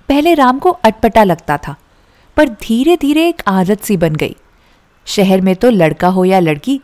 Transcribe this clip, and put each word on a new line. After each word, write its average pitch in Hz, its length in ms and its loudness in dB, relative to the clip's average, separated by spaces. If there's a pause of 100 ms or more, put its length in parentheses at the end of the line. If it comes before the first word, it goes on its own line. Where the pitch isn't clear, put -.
पहले 294 260 2
राम 262 260 2
को 370 100 0
अटपटा 226 540 0
लगता 156 340 -2
था, - 180 -12 (640)
पर 302 120 2
धीरे-धीरे 285 760 -2
एक 339 200 -4
आदत 190 340 0
सी 196 160 -2
बन 160 180 -2
गई। 151 200 -6 (680)
शहर 190 360 0
में 185 140 0
तो 240 140 2
लड़का 175 380 0
हो 185 180 0
या 190 140 2
लड़की, 170 440 -2